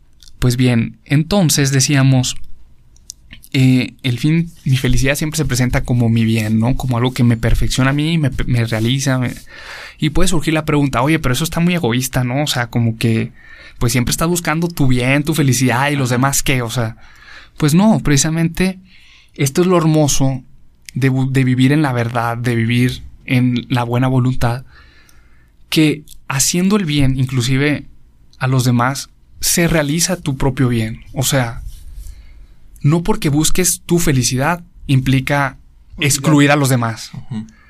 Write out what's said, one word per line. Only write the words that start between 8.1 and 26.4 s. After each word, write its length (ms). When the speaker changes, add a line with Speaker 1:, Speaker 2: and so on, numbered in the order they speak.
Speaker 1:
me, 120
me 180
realiza, 540
me, 140
y 120
puede 180
surgir 260
la 100
pregunta, 380
"Oye, 160
pero 140
eso 120
está 160
muy 140
egoísta, 500
¿no? 180
O 40
sea, 220
como 300
que, 340
pues 140
siempre 180
estás 180
buscando 400
tu 180
bien, 380
tu 100
felicidad 560
y 60
los 140
Speaker 2:
Ajá. 60
Speaker 1:
demás, 260
¿qué?". 200
O 80
sea, 260
pues 180
no, 260
precisamente 800
esto 280
es 40
lo 100
hermoso 680
de 160
bu-, 200
de 140
vivir 280
en 100
la 100
verdad, 440
de 180
vivir 480
en 440
la 140
buena 260
voluntad, 560
que 340
haciendo 480